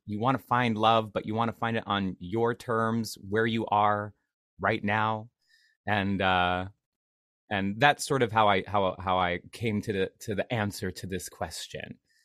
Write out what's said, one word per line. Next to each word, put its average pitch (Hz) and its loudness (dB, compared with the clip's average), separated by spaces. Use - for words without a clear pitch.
you 104 -6
wanna 127 0
find 120 0
love, 110 4
but - -4
you 107 -4
wanna 117 0
find 113 -4
it 110 -4
on 98 -2
your 113 0
terms, 113 -2
where 110 2
you 113 0
are 104 2
right 101 0
now. 110 0
And, 101 2
uh, 90 2
and 98 -2
that's 143 2
sort 135 0
of 110 0
how 107 4
I, 95 2
how, 98 0
how 92 0
I 90 0
came 107 -2
to 110 -6
the, 95 -2
to 110 -8
the 95 -4
answer 101 -4
to - -12
this 92 -8
question. - -12